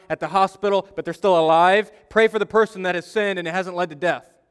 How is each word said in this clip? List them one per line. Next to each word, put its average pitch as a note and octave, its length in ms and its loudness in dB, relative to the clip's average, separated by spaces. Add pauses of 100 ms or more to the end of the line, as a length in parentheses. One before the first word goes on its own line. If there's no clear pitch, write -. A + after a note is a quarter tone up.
at D#3 120 -6
the D#3+ 80 -6
hospital, F#3+ 680 -2
but D#3+ 80 -10
they're E3+ 100 -8
still F#3 240 2
alive. F3 540 4 (180)
Pray A3 200 2
for G#3+ 100 -6
the G3+ 60 -2
person G#3 380 -2
that F3+ 120 -2
has E3+ 100 -8
sinned G3+ 320 -4
and F3 120 -6
it D#3+ 40 -6
hasn't F#3 220 -6
led F3 140 -4
to D3+ 80 -16
death. C#3+ 340 -4 (200)